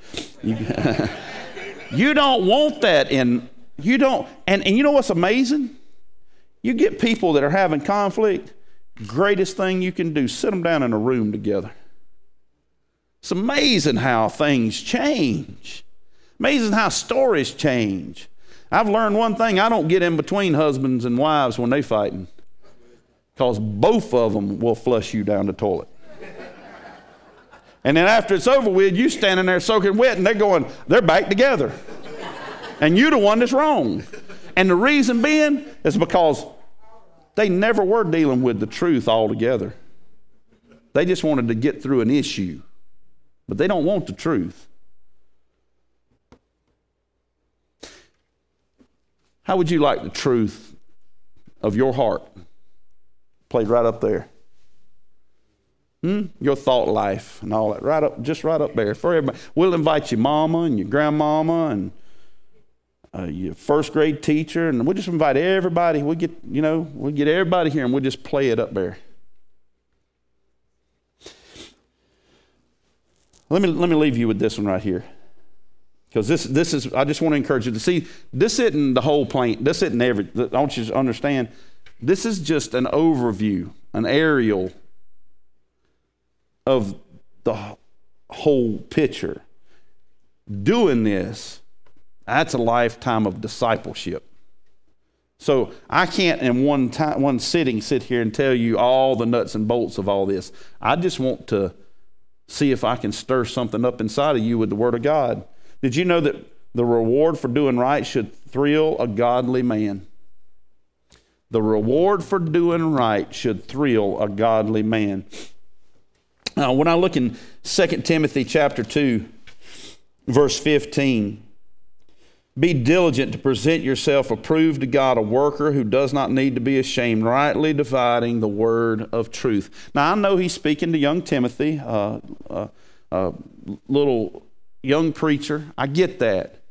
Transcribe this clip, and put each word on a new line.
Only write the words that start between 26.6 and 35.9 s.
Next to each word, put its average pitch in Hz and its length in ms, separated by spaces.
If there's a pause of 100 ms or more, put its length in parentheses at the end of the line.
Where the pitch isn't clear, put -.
And 139 120
then 170 120
after 220 260
it's 185 140
over 254 220
with, 190 260
you 254 140
standing 185 360
there 185 140
soaking 202 360
wet, 233 220
and 185 80
they're 220 80
going, 196 320 (220)
"They're 208 160
back 165 260
together. 202 420 (1120)
And 160 160
you're 302 140
the 269 80
one 208 180
that's 240 160
wrong." 247 480 (540)
And 185 140
the 175 60
reason 240 460
being 302 420 (200)
is 151 120